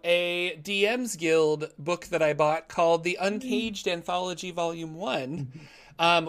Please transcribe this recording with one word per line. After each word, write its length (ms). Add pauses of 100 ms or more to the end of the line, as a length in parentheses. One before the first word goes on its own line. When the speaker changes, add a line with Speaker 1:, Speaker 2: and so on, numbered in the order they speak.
Speaker 1:
a 520
D 300
M's 300
Guild 600
book 280
that 160
I 120
bought 340
called 340
The 160
Uncaged 680
Speaker 2:
Mm. 60
Speaker 1:
Anthology 580
Volume 440
One, 440
Speaker 2:
Mm-hmm. 200 (400)
Speaker 1:
um, 300